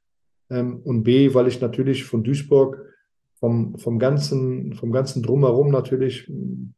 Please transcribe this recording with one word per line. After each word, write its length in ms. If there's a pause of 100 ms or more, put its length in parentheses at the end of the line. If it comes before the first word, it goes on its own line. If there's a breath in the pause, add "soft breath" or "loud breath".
(500)
Ähm, 320
und 220
B, 300
weil 120
ich 140
natürlich 440
von 200
Duisburg, 600 (540 loud breath)
vom, 400
vom 220
ganzen, 720
vom 180
ganzen 320
Drumherum 480
natürlich, 580
mm, 500